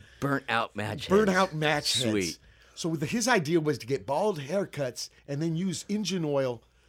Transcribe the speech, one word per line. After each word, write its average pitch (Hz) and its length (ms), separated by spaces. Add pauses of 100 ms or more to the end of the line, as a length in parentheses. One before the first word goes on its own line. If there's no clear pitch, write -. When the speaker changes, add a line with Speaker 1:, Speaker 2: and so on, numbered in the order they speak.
(200)
Speaker 1:
Burnt 135 300
out 113 260
match 107 340
Speaker 2:
Burnt 202 200
Speaker 1:
heads. 185 80
Speaker 2:
out 185 160
match 151 400
heads. 123 160
Speaker 1:
Sweet. 92 300 (340)
Speaker 2:
So 165 220
the, 151 100
his 214 220
idea 175 340
was 151 160
to 107 80
get 113 220
bald 165 320
haircuts 143 680 (180)
and 143 160
then 165 120
use 175 320
engine 190 380
oil 135 380 (260)